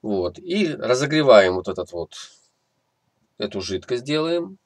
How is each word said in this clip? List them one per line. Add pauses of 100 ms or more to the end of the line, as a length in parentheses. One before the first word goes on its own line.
Вот.
И
разогреваем
вот
этот
вот, (1200)
эту
жидкость
делаем.